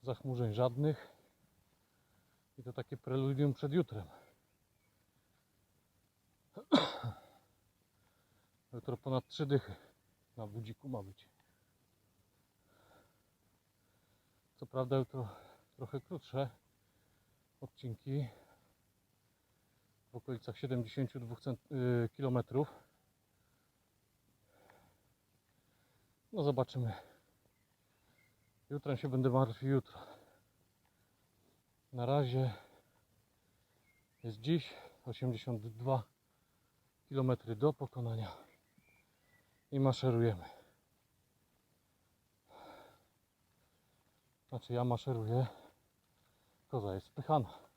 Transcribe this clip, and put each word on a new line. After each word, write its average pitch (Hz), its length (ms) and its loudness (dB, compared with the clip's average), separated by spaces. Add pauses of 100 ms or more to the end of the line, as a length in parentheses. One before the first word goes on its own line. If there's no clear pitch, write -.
zachmurzeń 120 520 -2
żadnych. 127 540 2 (1500)
I 127 60 -16
to 120 100 -12
takie 127 240 -8
preludium 135 560 2
przed 143 200 -4
jutrem. 107 340 0 (2750)
<clears throat> - 420 4 (1600)
Jutro 123 240 -6
ponad 131 300 0
trzy - 180 -2
dychy 135 300 2 (600)
na 110 100 -8
budziku 110 420 -10
ma 113 140 -6
być. - 260 -18 (3250)
Co 135 100 -14
prawda 131 320 0
jutro 127 300 -2 (480)
trochę - 260 -8
krótsze 139 480 -6 (1120)
odcinki, 135 680 -6 (1800)
w - 40 -16
okolicach 120 420 -8
siedemdziesięciu 123 640 -2
dwóch 117 200 -10
cent-, - 320 -8
y, 123 440 2
kilometrów. 127 580 0 (3500)
No 185 100 2
zobaczymy. 127 680 0 (1600)
Jutrem 139 280 -2
się 143 120 -4
będę 131 200 4
martwił 131 400 4
jutro. - 300 2 (1900)
Na 123 120 -2
razie 131 480 4 (1700)
jest 110 180 -8
dziś, 151 320 2 (320)
osiemdziesiąt 117 640 -4
dwa 117 360 0 (1040)
kilometry 127 480 0
do 143 180 4
pokonania 113 640 -6 (1300)
i 139 80 0
maszerujemy. 117 680 4 (4000)
Znaczy 123 240 -6
ja 120 100 2
maszeruję, 120 640 2 (1200)
koza 101 240 -2
jest 95 140 -6
spychana. 139 520 0 (180)